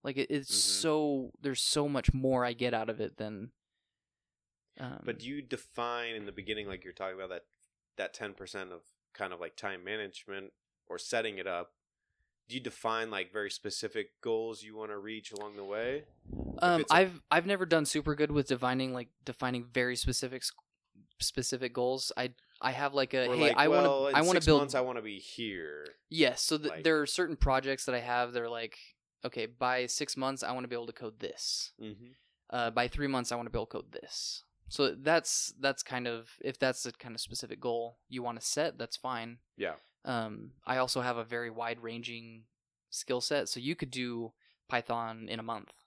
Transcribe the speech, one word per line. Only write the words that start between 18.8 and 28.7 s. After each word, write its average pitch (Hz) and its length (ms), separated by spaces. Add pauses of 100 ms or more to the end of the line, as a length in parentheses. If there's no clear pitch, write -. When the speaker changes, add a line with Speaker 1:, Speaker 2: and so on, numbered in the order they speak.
Speaker 1:
like, 123 160 (160)
defining 127 400
very 123 300
specific 127 480
s-, - 80 (680)
specific 123 540
goals. 127 440
I, 127 160 (280)
I 131 100
have, 139 220
like, 139 200
a, 127 140
Speaker 2:
Or, 123 80
Speaker 1:
"Hey, 120 60
Speaker 2:
like, 147 160
Speaker 1:
I 147 100
wanna, 143 220
Speaker 2:
"Well, 139 180
in 135 80
Speaker 1:
I 147 60
wanna 180 180
Speaker 2:
six 151 60
Speaker 1:
build" 151 160
Speaker 2:
months, 131 140
I 127 60
wanna 123 200
be 104 180
here." 82 680 (240)
Speaker 1:
Yes, 147 320
so 156 160
th-, 151 120
Speaker 2:
Like 160 140
Speaker 1:
there 156 180
are 147 60
certain 165 280
projects 135 500
that 127 100
I 120 40
have, 120 340
they're 117 160
like, 117 280 (480)